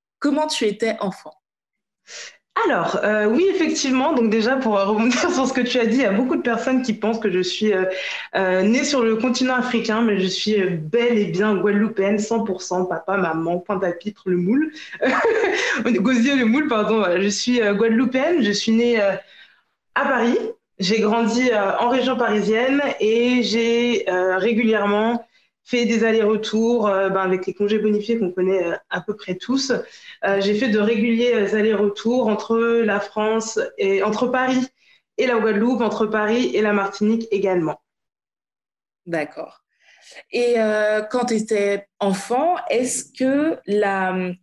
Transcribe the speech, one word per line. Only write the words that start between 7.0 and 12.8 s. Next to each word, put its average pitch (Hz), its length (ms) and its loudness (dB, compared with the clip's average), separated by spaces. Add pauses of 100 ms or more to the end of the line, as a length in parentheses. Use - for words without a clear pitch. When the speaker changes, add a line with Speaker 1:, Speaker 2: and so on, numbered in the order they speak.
Speaker 2:
que 202 120 -2
je 180 80 0
suis, 208 320 0
euh, 185 140 2 (500)
euh, 185 280 2
née 240 200 2
sur 277 180 0
le 226 140 2
continent 254 400 0
africain, 233 460 0
mais 208 180 2
je 185 80 0
suis, 208 340 0
euh, 175 100 0
bel 220 460 0
et 196 100 2
bien 196 280 0
guadeloupéenne, 202 640 0
cent 220 240 -2
pour 185 180 -6
cent, 185 220 -4